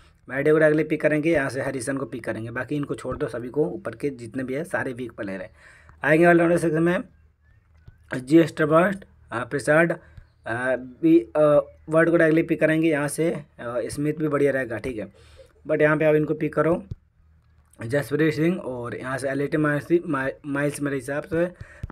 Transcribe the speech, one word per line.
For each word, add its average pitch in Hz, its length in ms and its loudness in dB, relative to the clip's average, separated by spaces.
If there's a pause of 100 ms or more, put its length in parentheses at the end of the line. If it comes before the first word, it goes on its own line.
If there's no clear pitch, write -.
(280)
मैडे 139 240 0
को 156 60 6
डायरेक्टली 156 260 4
पिक 156 160 -4
करेंगे, 151 320 2
यहाँ 135 180 0
से 127 120 -4
हरिसन 135 340 -6
को 135 100 -6
पिक 123 180 -12
करेंगे। 113 260 -8
बाकी 123 260 -6
इनको 143 180 -6
छोड़ 127 220 -8
दो, 139 120 -4
सभी 127 200 -10
को 143 160 -2
ऊपर 127 300 -8
के 143 160 -6
जितने 123 340 -10
भी 127 100 -6
है 151 100 -6
सारे 123 280 -6
वीक 117 200 -12
प्लेयर 95 300 -10
हैं। - 80 -16 (520)
आएंगे 160 240 4
ऑलराउंडर 170 300 6
सेक्शन 160 260 0
में 175 160 2 (1160)
जी 131 220 4
एस्टरबर्ट, 165 680 2 (280)
अ, 120 120 -6
प्रसाद, 156 560 2 (460)
अ, 127 300 -2
बी, 156 440 2 (160)
अ, 147 240 6 (280)
वर्ड 160 220 4
को 170 60 4
डायरेक्टली 160 260 4
पिक 156 180 -2
करेंगे, 160 300 2
यहाँ 147 180 0
से, 160 220 -2
अ, 156 140 -8 (160)
स्मिथ 127 540 -4
भी 156 140 -2
बढ़िया 143 240 2
रहेगा, 123 260 -4
ठीक 120 200 -8
है। 98 140 -10 (560)
but 151 120 0
यहाँ 151 160 4
पे 151 80 0
आप 151 100 6
इनको 151 200 0
पिक 151 200 -4
करो, 160 300 0 (1000)
जसप्रीत 143 480 0
सिंह 165 220 0
और 120 400 -8
यहाँ 131 220 -8
से 135 100 -6
एलिट 139 280 -2
माइल्स, 151 500 2
मा-, 135 240 -2 (160)
माइल्स 143 360 -2
मेरे 139 140 -2
हिसाब 139 260 -6
से 170 280 -2 (420)